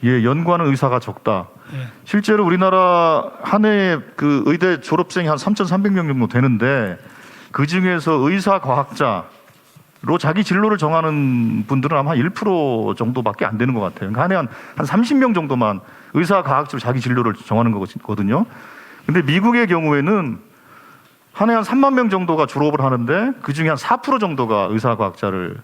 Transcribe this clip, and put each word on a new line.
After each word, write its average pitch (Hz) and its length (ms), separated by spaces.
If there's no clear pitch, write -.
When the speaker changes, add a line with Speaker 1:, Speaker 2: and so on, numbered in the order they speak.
Speaker 1:
예, 123 180
연구하는 165 440
의사가 131 320
적다. 98 500
Speaker 2:
예. 127 140
Speaker 1:
실제로 208 400
우리나라 180 840
한 214 240
해에 196 320
그 143 300
의대 170 340
졸업생이 170 480
한 151 100
삼천삼백 196 540
명 180 160
정도 131 200
되는데 120 720
그중에서 165 600
의사 196 300
과학자로 - 1600
자기 160 240
진로를 208 340
정하는 143 920
분들은 139 300
아마 143 140
한 160 60
일 143 120
프로 139 680
정도밖에 117 480
안 107 120
되는 127 160
것 117 60
같아요. 95 320
그러니까 117 120
한 185 80
해에 190 60
한, 147 100
한 151 100
삼십 233 320
명 262 160
정도만 123 460
의사 180 300
과학자로 143 360
자기 123 200
진로를 120 340
정하는 113 380
거거든요. 104 720
근데 165 160
미국의 202 460
경우에는 156 720
한 214 180
해에 233 60
한 220 80
삼만 269 320
명 247 140
정도가 170 360
졸업을 147 360
하는데 135 500
그중에 156 280
한 151 80
사 - 200
프로 269 220
정도가 120 500
의사 113 260
과학자를 95 680